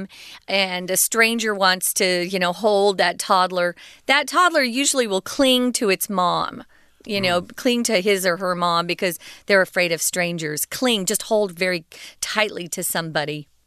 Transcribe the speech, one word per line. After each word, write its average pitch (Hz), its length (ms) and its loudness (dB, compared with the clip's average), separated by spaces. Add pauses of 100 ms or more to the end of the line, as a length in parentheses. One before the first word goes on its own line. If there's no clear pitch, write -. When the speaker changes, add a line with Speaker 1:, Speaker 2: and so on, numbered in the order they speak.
(480)
Speaker 1:
and 185 420 -2
a 190 60 -2
stranger 226 580 2
wants 185 400 0
to, 180 320 0
you 190 140 -4
know, 180 140 0
hold 202 460 2
that 175 200 0
toddler, 180 560 2 (300)
that 277 220 2
toddler 330 360 4
usually 254 440 0
will 190 120 0
cling 247 540 2
to 208 160 0
its 185 200 0
mom, 175 540 -2 (420)
you 202 140 -4
know, 180 220 2
Speaker 2:
Mm. 190 160 -18
Speaker 1:
cling 240 260 2
to 220 160 2
his 190 260 2
or 170 120 2
her 185 180 -2
mom 170 320 0
because 175 320 -4 (280)
they're 196 140 6
afraid 175 300 0
of 160 100 -2
strangers. 170 640 -4
Cling, 226 400 -2
just 196 180 -2
hold 214 280 0
very 175 320 -2 (380)
tightly 208 480 -4
to - 120 -8
somebody. 151 680 -6 (180)